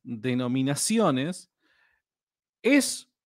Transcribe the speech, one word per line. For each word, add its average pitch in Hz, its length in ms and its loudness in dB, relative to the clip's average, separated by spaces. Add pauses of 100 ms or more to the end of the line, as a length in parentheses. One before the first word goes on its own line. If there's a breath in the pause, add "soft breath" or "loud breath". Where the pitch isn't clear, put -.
denominaciones, 131 1500 -2 (1080)
es - 480 2 (160)